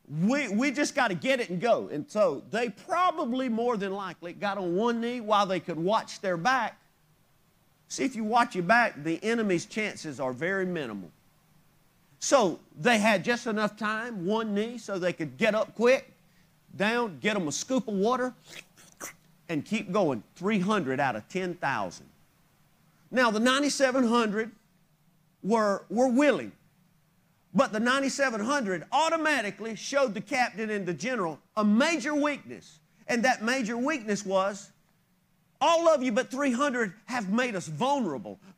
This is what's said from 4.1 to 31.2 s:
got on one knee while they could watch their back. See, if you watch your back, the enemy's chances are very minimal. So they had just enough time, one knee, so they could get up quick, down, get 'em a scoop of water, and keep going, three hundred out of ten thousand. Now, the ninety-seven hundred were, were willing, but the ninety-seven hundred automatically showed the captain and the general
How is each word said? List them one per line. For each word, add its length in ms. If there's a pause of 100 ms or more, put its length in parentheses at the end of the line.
got 260
on 160
one 260
knee 200
while 260
they 140
could 180
watch 420
their 160
back. 400 (1120)
See, 140
if 120
you 80
watch 300
your 100
back, 400
the 180
enemy's 420
chances 540
are 140
very 340
minimal. 440 (1120)
So 380 (200)
they 200
had 260
just 220
enough 300
time, 500
one 280
knee, 220
so 220
they 140
could 260
get 160
up 200
quick, 380 (640)
down, 460
get 160
'em 100
a 60
scoop 340
of 80
water, 400 (1160)
and 160
keep 280
going, 300 (140)
three 220
hundred 420
out 160
of 120
ten 260
thousand. 520 (1040)
Now, 200
the 100
ninety-seven 640
hundred 440 (920)
were, 460
were 200
willing, 440 (1000)
but 180
the 80
ninety-seven 600
hundred 520
automatically 840
showed 380
the 60
captain 500
and 140
the 100
general 440 (180)